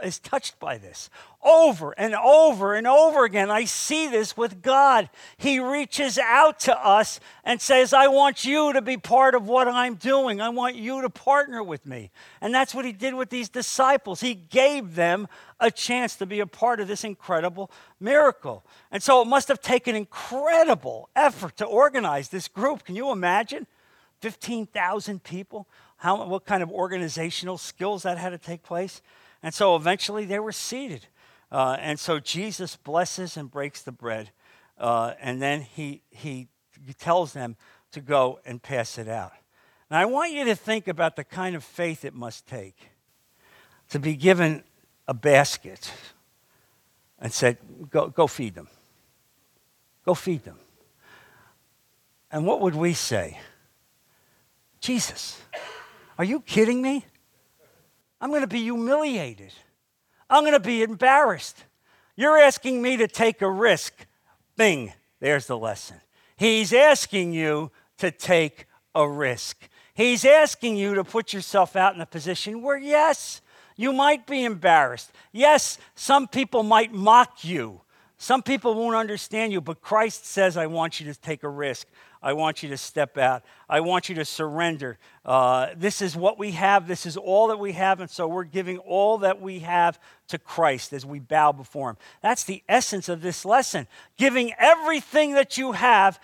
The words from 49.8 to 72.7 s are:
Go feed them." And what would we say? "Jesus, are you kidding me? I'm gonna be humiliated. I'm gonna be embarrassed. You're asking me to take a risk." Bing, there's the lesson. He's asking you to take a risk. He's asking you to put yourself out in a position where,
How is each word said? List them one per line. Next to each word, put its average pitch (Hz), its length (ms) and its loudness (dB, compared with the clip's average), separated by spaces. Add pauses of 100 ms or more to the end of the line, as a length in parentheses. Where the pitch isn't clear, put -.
Go 180 100 0
feed 165 300 -6
them." 85 140 -20 (1700)
And 156 140 -6
what 202 160 0
would 180 140 0
we 170 180 0
say? - 460 -6 (1400)
"Jesus, - 600 -6 (800)
are 170 60 -2
you 247 160 -4
kidding 240 420 0
me? 269 220 -4 (1160)
I'm 277 120 -6
gonna 269 160 -2
be 226 140 -4
humiliated. 233 880 -4 (760)
I'm 302 160 4
gonna 294 140 4
be 226 240 -2
embarrassed. 226 840 2 (520)
You're 302 220 6
asking 262 440 4
me 254 140 0
to 220 100 2
take 226 360 0
a 196 80 0
risk." 190 560 0 (500)
Bing, 151 360 0 (280)
there's 139 260 0
the 123 100 -6
lesson. 110 440 -10 (360)
He's 220 360 0
asking 233 600 4
you 156 380 -2 (280)
to 185 120 -2
take 165 560 0 (280)
a 147 140 2
risk. 143 600 -6 (260)
He's 240 300 0
asking 269 520 4
you 202 180 -2
to 196 100 0
put - 280 -6
yourself 196 440 0
out 190 180 2
in 170 60 -12
a 165 60 -10
position 185 560 -8
where, 277 160 -4